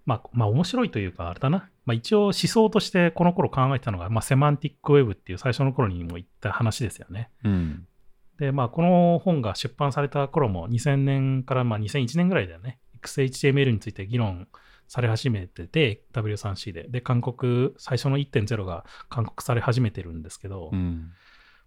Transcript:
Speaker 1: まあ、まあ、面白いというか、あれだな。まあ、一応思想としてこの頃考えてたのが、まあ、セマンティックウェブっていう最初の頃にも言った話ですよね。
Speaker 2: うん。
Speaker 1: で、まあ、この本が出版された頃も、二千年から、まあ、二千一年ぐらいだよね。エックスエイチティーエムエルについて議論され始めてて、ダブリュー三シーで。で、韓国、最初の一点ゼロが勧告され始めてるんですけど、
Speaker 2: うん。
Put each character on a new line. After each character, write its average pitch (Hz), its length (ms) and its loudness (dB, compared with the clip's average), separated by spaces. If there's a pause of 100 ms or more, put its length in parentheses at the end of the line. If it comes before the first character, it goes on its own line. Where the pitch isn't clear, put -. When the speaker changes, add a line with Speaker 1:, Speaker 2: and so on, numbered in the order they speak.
Speaker 1:
ま 113 100 0
あ、 - 180 -8
ま 120 120 2
あ、 101 40 2
面 135 160 4
白 247 200 -2
い - 60 -4
と 113 80 -4
い 98 60 -2
う 90 80 -6
か、 85 160 -8
あ 87 40 -8
れ - 60 -14
だ 131 100 0
な。 185 200 -2 (160)
ま 120 80 0
あ、 - 20 2
一 117 180 -2
応 208 120 6
思 196 80 2
想 220 360 4
と 214 100 2
し - 120 0
て 175 200 4
こ 175 120 0
の 175 100 6
頃 175 160 2
考 131 260 2
え 127 40 -2
て - 60 -10
た 120 60 -2
の 95 60 -2
が、 87 120 -8
ま 113 100 0
あ、 - 20 2
セ - 140 2
マ 147 160 6
ン 143 60 2
テ 156 100 -6
ィ - 40 -10
ッ - 100 -18
ク 147 120 4
ウ - 40 10
ェ 135 80 8
ブ 101 80 -2
っ - 20 -8
て - 160 -14
い 90 40 -6
う - 20 -6
最 123 160 -2
初 139 100 0
の 135 100 2
頃 127 140 2
に 87 160 -4
も 85 120 -8
言 87 80 -12
っ - 40 -20 (140)
た 101 100 -2
話 113 320 0
で 107 60 -2
す - 80 -12
よ - 120 -20
ね。 104 200 -10 (160)
Speaker 2:
う 107 40 2
ん。 85 380 -2 (520)
Speaker 1:
で、 139 120 0
ま 139 120 0
あ、 117 60 0
こ 165 120 -2
の 175 380 6
本 165 220 0
が 104 140 -2
出 - 200 -8
版 143 180 -2
さ 147 80 -2
れ 143 80 0
た 139 180 -2
頃 135 220 -2
も、 90 180 -4
二 117 120 -2
千 139 260 2
年 135 380 0
か 131 120 -2
ら、 127 80 2
ま 117 140 0
あ、 - 20 -4
二 107 80 -4
千 135 160 -2
一 120 140 -2
年 175 100 4
ぐ 185 80 2
ら 135 60 4
い 95 60 -4
だ 82 60 -14
よ 82 60 -18
ね。 120 200 -12 (140)
エ - 40 -20
ッ - 20 -20
ク - 100 -16
ス - 120 -2
エ 135 40 2
イ 131 60 -2
チ - 100 -12
テ 147 60 2
ィ - 40 6
ー - 20 4
エ - 0 -
ム 143 80 2
エ 139 40 2
ル 127 60 4
に 104 80 2
つ - 100 -10
い - 40 -10
て 95 120 -10
議 117 120 -2
論 95 300 -2 (400)
さ - 140 -8
れ 120 60 2
始 113 220 0
め 98 180 -2
て - 200 -14
て、 131 440 0
ダ 120 100 -4
ブ 107 60 -2
リ 104 60 -2
ュ 101 40 -4
ー - 20 -16
三 98 180 -6
シ - 140 -12
ー - 20 -14
で。 82 160 -14
で、 123 100 -4
韓 120 220 0
国、 123 560 0
最 - 200 -4
初 139 120 -2
の 139 80 2
一 143 80 -2
点 104 200 0
ゼ 113 120 -2
ロ 101 80 -6
が 85 200 -8 (240)
勧 113 160 -2
告 - 180 -10
さ 123 100 -2
れ 117 80 0
始 120 180 0
め 117 120 2
て 92 120 -10
る 85 100 -14
ん 82 80 -10
で 82 80 -14
す - 100 -16
け 95 100 -12
ど、 90 240 -10
Speaker 2:
う - 20 0
ん。 85 360 -4 (560)